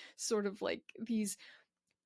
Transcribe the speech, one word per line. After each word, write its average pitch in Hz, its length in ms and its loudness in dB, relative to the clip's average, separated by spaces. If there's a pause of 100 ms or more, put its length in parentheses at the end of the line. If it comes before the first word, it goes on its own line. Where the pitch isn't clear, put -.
(160)
sort 208 320 2
of, 196 140 -2
like, 185 200 0 (180)
these 220 380 2 (680)